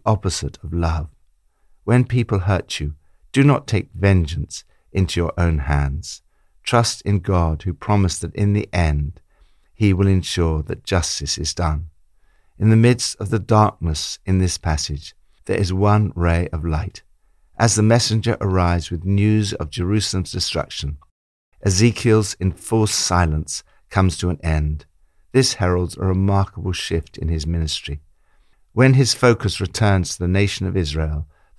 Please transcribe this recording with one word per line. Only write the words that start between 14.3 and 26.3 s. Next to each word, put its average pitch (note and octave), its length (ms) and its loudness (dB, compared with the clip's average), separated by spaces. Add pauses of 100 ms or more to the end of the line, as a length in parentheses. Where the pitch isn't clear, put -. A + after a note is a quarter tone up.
this F#2 180 0
passage, D2 560 -6 (320)
there F#2+ 140 -2
is F2+ 120 0
one G#2 440 2
ray E2+ 360 2
of D#2 140 -6
light. E2 380 -6 (560)
As A2+ 160 2
the A2 80 2
messenger A2+ 580 2
arrives F2 480 0
with E2+ 160 -8
news G2+ 480 2
of D2+ 160 -8
Jerusalem's F#2+ 640 -2
destruction, - 640 -6 (640)
Ezekiel's G#2+ 800 2
enforced G2+ 580 -2
silence D#2 680 0 (260)
comes F#2 280 2
to F2 120 -2
an E2 120 -4
end. D2+ 440 -2 (460)
This B2+ 240 2
heralds F2+ 400 -2
a F#2+ 100 -6
remarkable F#2+ 680 0